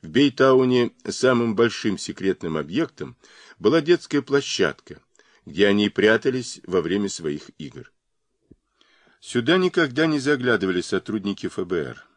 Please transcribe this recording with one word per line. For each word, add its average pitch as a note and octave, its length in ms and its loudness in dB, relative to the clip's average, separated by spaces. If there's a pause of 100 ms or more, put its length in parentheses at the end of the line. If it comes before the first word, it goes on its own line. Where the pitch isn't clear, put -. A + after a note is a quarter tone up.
В - 60 -18
Бейтауне B2+ 840 2 (180)
самым A#2 460 0
большим G#2+ 420 0
секретным F#2 580 -4
объектом D2+ 640 -6 (420)
была D3+ 220 2
детская D3 400 0
площадка, - 800 -4 (440)
где F2 220 2
они G#2 220 4
прятались A2+ 760 0
во F2+ 160 0
время G2 280 -2
своих D2+ 480 -8
игр. C2 340 -16 (1300)
Сюда B2 380 0
никогда E3 480 0
не D3+ 140 0
заглядывали A#2+ 640 0
сотрудники G2 680 -6
Ф - 180 -8
Б F2+ 120 -4
Р. C2 400 -8